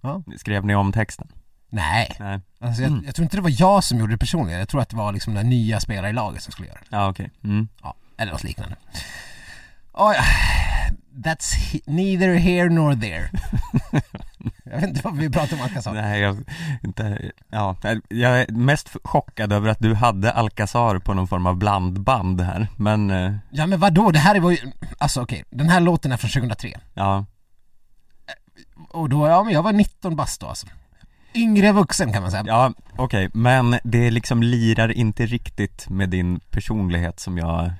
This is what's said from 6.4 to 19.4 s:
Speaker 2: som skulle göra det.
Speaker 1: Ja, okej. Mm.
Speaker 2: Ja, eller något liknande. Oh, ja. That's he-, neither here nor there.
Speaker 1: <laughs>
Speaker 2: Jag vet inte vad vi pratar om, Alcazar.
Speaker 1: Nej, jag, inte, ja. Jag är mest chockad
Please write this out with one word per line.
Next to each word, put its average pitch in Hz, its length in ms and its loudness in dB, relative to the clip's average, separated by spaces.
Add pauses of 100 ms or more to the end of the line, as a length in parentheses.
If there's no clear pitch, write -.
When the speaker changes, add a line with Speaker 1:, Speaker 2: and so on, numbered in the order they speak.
Speaker 2:
som - 80 -16
skulle - 160 -16
göra - 120 -20
det. - 160 -14
Speaker 1:
Ja, 98 140 0
okej. 92 220 -8 (120)
Mm. 104 240 0 (160)
Speaker 2:
Ja, - 120 -12 (220)
eller 113 140 -6
något - 120 -8
liknande. - 320 -10 (1160)
Oh, 208 220 4
ja. 135 60 2 (920)
That's 156 420 -4
he-, - 300 -2
neither 185 500 2
here 175 340 4
nor 156 260 4
there. 98 340 -4 (600)
Speaker 1:
<laughs> - 100 2 (640)
Speaker 2:
Jag - 160 -16
vet 185 100 -2
inte 139 140 -4
vad 160 140 -6
vi 156 120 -2
pratar 147 280 -2
om, 123 60 -6
Alcazar. 110 300 -6
Speaker 1:
Nej, 104 280 -2
jag, 101 160 0 (460)
inte, - 480 -6 (200)
ja. 101 240 -4 (340)
Jag 123 320 2
är - 100 -4
mest 127 380 0 (140)
chockad - 500 -2